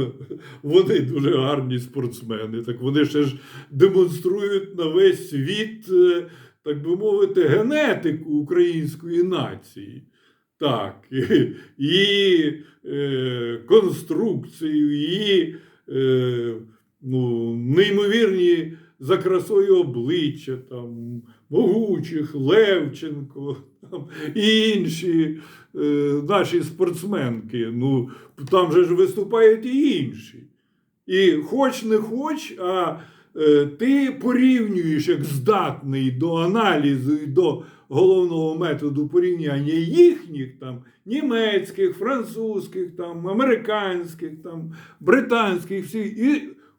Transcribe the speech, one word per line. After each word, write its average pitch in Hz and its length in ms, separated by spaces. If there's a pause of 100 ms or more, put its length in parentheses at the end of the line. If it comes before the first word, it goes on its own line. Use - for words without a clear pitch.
(220)
<laughs> - 400
вони 156 380
дуже 139 360
гарні 131 420
спортсмени, 113 840
так 120 180
вони 139 240
ще 147 180
ж 135 140 (340)
демонструють 190 1080
на 170 60
весь 175 460
світ, 180 600
е, 175 360 (360)
так 147 200
би 170 140
мовити, 196 460
генетику 180 880
української 165 920
нації. 117 800 (560)
Так, 110 480
<laughs> - 40
і, 131 420 (260)
і, 180 840 (220)
е, 131 840
конструкцію, 151 1400
і, 180 520 (340)
е, 127 680 (480)
ну, 120 520
неймовірні 185 1160 (280)
за 175 160
красою 185 640
обличчя, 135 760
там, 120 680 (280)
Могучих, 180 840
Левченко, 147 1200 (340)
там, 156 160 (280)
і 220 340
інші, 165 680 (380)
е, 151 40 (480)
наші 175 340
спортсменки. 139 1120
Ну, 127 380 (400)
там 180 220
же 180 120
ж 170 100
виступають 220 720
і 262 320
інші. - 480 (600)
І 185 260
хоч 233 500
не 220 140
хоч, 254 600
а, 180 420 (360)
е, 151 300
ти 262 560
порівнюєш 214 840
як 151 160
здатний 135 840
до 160 240
аналізу 156 800
і 156 120
до 147 360 (260)
головного 165 720
методу 147 500
порівняння 160 680
їхніх, 165 840
там, 127 260 (220)
німецьких, 214 880
французьких, 208 1000
там, 170 320
американських, 202 1120
там, 165 300 (280)
британських, 202 840
всіх, 214 340
і 285 240 (360)